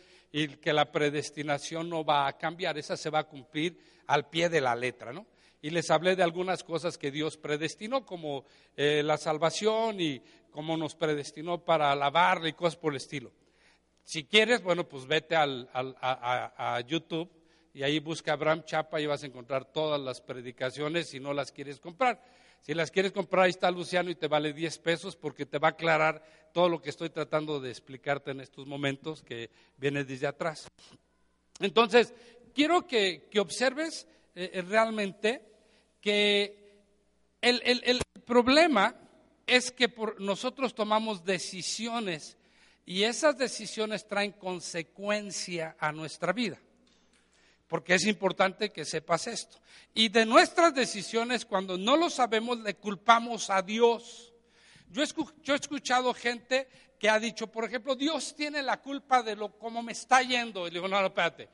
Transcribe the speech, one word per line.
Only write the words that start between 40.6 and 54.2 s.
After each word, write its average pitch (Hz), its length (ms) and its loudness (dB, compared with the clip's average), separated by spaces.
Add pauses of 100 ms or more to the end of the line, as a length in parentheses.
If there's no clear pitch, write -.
tomamos 214 520 0
decisiones 190 1120 -4 (480)
y 190 200 0
esas 240 340 2
decisiones 214 680 -4
traen 202 260 -2
consecuencia 185 1500 -6
a 151 100 0
nuestra 156 420 -4
vida. 202 280 -4 (1080)
Porque 165 260 2
es 185 100 4
importante 196 640 2
que 160 140 -10
sepas 160 440 -2
esto. - 300 -10 (360)
Y 220 160 4
de 220 160 6
nuestras 330 480 6
decisiones, 233 720 -2
cuando 190 320 -2
no 220 180 4
lo 330 140 2
sabemos, 233 480 0
le 208 160 -6
culpamos 226 720 2
a 190 140 2
Dios. 226 720 0 (560)